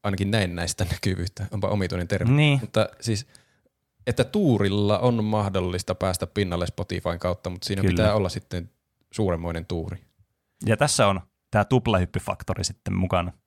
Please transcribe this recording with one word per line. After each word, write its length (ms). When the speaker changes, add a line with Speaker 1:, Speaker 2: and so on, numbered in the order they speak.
Speaker 1:
ainakin 280
näin 260
näistä 360
näkyvyyttä, 580
onpa 180
omituinen 400
termi. 280
Speaker 2:
Niin. 240
Speaker 1:
Mutta 280
siis, 260
että 180
tuurilla 760
on 260
mahdollista 720
päästä 320
pinnalle 400
Spotifyn 520
kautta, 320
mut 120
siinä 200
Speaker 2:
Kyllä. 100
Speaker 1:
pitää 220
olla 140
sitten 420
suuremmoinen 560
tuuri. 300
Speaker 2:
Ja 100
tässä 300
on 140
tää 140
tuplahyppyfaktori 1000
sitten 300
mukana. 380